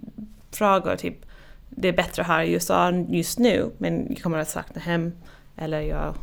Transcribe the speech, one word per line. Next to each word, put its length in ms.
fråga, 460
typ, 280
det 180
är 60
bättre 300
här 200
i 80
U 40
S 160
A 200
just 480
nu, 380
men 320
jag 120
kommer 160
att 120
sakna 320
hem, 300
eller 260
jag 420